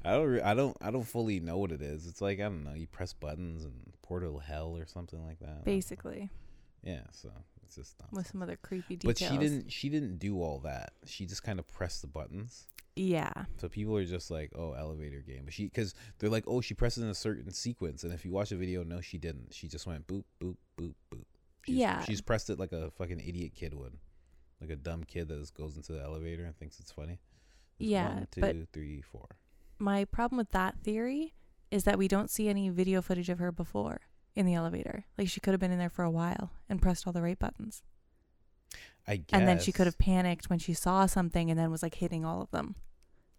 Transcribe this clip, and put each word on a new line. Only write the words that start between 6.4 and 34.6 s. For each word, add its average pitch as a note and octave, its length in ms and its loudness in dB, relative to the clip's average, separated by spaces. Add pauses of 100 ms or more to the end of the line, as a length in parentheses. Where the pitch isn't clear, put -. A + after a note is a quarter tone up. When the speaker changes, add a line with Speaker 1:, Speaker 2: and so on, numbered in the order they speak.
Speaker 1:
Yeah, E2 200 -8 (100)
so - 180 -16 (320)
it's - 140 -20
just - 240 -16
Speaker 2:
With - 120 -16
Speaker 1:
nonsense. F#3+ 200 -6
Speaker 2:
some F#3+ 100 -8
other F3 140 -6
creepy F3+ 400 -8
Speaker 1:
But - 220 4
she - 80 2
Speaker 2:
details. C#3 140 2
Speaker 1:
didn't, D3 320 2
she - 160 -4
didn't C#3+ 300 0
do F#2+ 240 0
all D2+ 180 -2
that. C2+ 340 -6 (120)
She F#2 200 -8
just F#2+ 180 -8
kind G2 160 -2
of - 80 -12
pressed - 320 -4
the - 80 -10
buttons. F2+ 580 -10 (300)
Speaker 2:
Yeah. F3+ 360 2 (260)
Speaker 1:
So F2 100 -4
people G#2 280 0
are G2 80 2
just F2 280 -4
like, D#2 240 -4
"Oh, D#2+ 160 -6
elevator D2+ 480 -6
game." C2 240 -12
But C#2+ 100 -10
she, G2+ 140 -4
'cause - 260 -2 (240)
they're G#2 100 2
like, A2 200 2
"Oh, B2 120 2
she A2+ 140 -4
pressed A#2 240 4
it A#2+ 40 -2
in A2+ 60 -2
a G2+ 60 -2
certain F#2 380 -4
sequence." E2+ 500 -4
And E2+ 100 -4
if E2+ 120 -8
you F2+ 80 -4
watch G2+ 180 0
the G2+ 60 -2
video, F2+ 260 -2
no, E2+ 180 -4
she F2 160 -10
didn't. D2+ 380 -8
She - 140 -12
just - 180 -10
went D#2 220 -6
boop, G2 160 -4 (160)
boop, F2+ 160 -4 (200)
boop, E2+ 180 -6 (200)
boop. - 100 -14 (420)
She's, B3+ 100 2
Speaker 2:
Yeah. F#3+ 280 4
Speaker 1:
she's G#2 160 -2
pressed - 300 0
it G2+ 80 0
like F#2 140 -4
a D#2+ 180 -4
fucking F2 300 -6
idiot F2 340 -6
kid D2+ 200 -6
would. C2 220 -12 (640)
Like D#2+ 100 -10
a D#2 60 -4
dumb E2 280 -6
kid E2+ 240 -6
that D#2 100 -6
just D2 160 -10
goes D2+ 220 -10
into D#2 160 -10
the D2+ 100 -6
elevator E2 420 -6
and E2 120 -8
thinks - 240 -14
it's - 100 -18
funny. E2 300 -8 (580)
It's A3 100 0
Speaker 2:
Yeah, G3 260 4
Speaker 1:
one, - 140 -6 (100)
Speaker 2:
but G3 140 4
Speaker 1:
two, E3 200 -6
three, D2+ 300 -8
four. - 260 -18 (500)
Speaker 2:
my G3+ 260 4
problem A#3+ 320 0
with A#3 140 0
that F#3 320 2
theory B3+ 500 0 (380)
is G3+ 140 2
that G3 120 8
we F#3+ 120 6
don't G3 200 4
see G#3+ 200 2
any G3 220 2
video F#3 300 4
footage F3+ 300 0
of F3 80 0
her F3 140 0
before - 480 -2 (340)
in G3+ 120 4
the F3+ 80 6
elevator. E3+ 520 -2 (100)